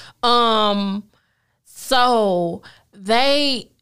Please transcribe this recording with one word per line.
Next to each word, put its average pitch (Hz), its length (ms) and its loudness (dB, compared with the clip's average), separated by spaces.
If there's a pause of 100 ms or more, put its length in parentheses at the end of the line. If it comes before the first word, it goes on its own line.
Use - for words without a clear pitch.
(240)
Um, 214 800 0 (600)
so 208 960 -2 (320)
they 262 760 0 (120)